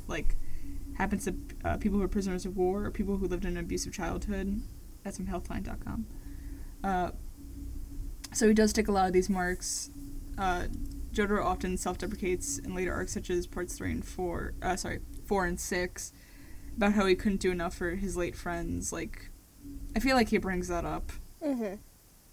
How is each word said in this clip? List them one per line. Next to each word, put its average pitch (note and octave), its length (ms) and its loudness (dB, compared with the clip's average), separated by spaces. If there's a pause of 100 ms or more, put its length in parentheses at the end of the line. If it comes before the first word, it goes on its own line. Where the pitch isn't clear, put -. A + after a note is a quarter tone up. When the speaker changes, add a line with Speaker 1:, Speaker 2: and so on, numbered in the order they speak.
Speaker 1:
like, D#3+ 300 4 (640)
happens G3+ 260 0
to, F3 100 0 (300)
uh, - 140 2
people G3+ 200 2
who F#3+ 60 4
are F3+ 40 2
prisoners F#3+ 380 0
of F#3+ 100 -4
war F#3+ 280 2
or - 80 -2
people G3 240 0
who G3 100 2
lived F3+ 180 0
in F3 120 -2
an F3 80 -2
abusive F3+ 280 -2
childhood. F#3+ 680 -2 (400)
That's G3+ 140 -6
from F#3 100 -6
Healthline F#3 380 -4
dot - 200 -4
com. A3 220 -4 (800)
Uh, F#3 260 2 (1200)
so - 140 4
he G#3+ 80 10
does G#3+ 180 8
take G#3+ 140 2
a G#3+ 60 2
lot F#3+ 160 6
of F3+ 40 2
these F#3 160 6
marks. F3+ 600 0 (480)
Uh, F3+ 280 2 (460)
Jotaro G#3 320 4
often F#3 320 2
self-deprecates - 840 -2
in F#3+ 160 -6
later F3+ 200 0
arcs, F3+ 180 -2
such - 160 -4
as F3+ 200 0
parts - 280 -6
three F#3+ 140 -2
and - 140 -2
four, - 580 -4
uh, F#3 140 2
sorry, - 240 -4 (260)
four G3 180 4
and F3 140 0
six, - 540 -2 (640)
about G3+ 160 6
how G#3 140 6
he F#3 100 8
couldn't G3 240 2
do F#3 100 4
enough F3 240 0
for F3 220 0
his F#3+ 200 -2
late F3 200 0
friends. E3+ 560 -2
Like, - 380 -8 (680)
I - 20 4
feel C4 160 6
like A#3 140 8
he G#3+ 100 4
brings F3+ 300 0
that E3+ 160 0
up. D#3 260 -2 (340)
Speaker 2:
Mm-hmm. A#3+ 300 0 (580)